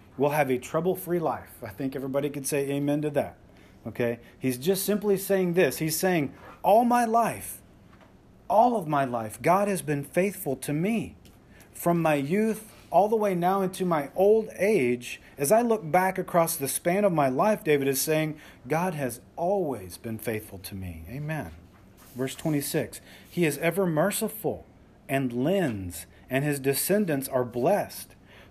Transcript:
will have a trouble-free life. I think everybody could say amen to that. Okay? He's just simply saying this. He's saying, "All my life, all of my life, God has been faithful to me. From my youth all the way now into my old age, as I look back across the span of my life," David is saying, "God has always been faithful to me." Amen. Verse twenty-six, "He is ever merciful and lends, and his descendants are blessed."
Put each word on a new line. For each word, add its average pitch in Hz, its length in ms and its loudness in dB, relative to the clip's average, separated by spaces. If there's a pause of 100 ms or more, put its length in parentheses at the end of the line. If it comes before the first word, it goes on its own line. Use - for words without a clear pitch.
(180)
will 143 120 2
have 143 200 2
a 127 80 2
trouble-free 175 600 -2
life. 135 440 -4
I 113 80 -10
think 135 260 -6
everybody 139 320 -2
could 139 180 -8
say 139 240 -2
amen 143 300 0
to 151 100 -2
that. 120 260 -2 (500)
Okay? 120 340 -2 (180)
He's 127 200 -2
just 180 260 -2
simply 202 320 0
saying 190 380 0
this. 165 240 2
He's 156 180 -2
saying, 175 360 0 (300)
"All 208 220 6
my 240 200 4
life, 220 580 -2 (840)
all 233 280 4
of 185 100 -2
my 143 180 2
life, 117 380 -6
God 185 240 4
has 185 160 -2
been 143 220 -2
faithful 180 520 -2
to - 160 -6
me. 170 440 -2 (560)
From 170 280 0
my 160 140 4
youth 202 560 0 (220)
all 185 160 6
the 226 80 2
way 208 180 0
now 180 280 2
into 185 220 -2
my 160 300 0
old 214 420 4
age, 127 640 0 (180)
as 139 120 0
I 226 120 8
look 220 280 0
back 185 280 2
across 170 380 0
the 139 120 -4
span 185 360 0
of 196 80 4
my 147 160 4
life," 180 360 2
David 139 240 2
is 135 120 0
saying, 156 360 0 (320)
"God 165 260 0
has 131 260 -6 (160)
always 151 600 -2
been 113 220 -8
faithful 107 400 -6
to 95 160 -14
me." 87 340 -10
Amen. 143 440 -8 (600)
Verse 131 200 -4
twenty-six, 143 680 -2 (280)
"He 175 180 0
is 143 120 -2
ever 170 280 0
merciful 165 800 -2 (420)
and 135 240 0
lends, 123 760 -2 (220)
and 135 160 -2
his 147 160 0
descendants 139 680 0
are 127 160 0
blessed." 131 720 -2 (360)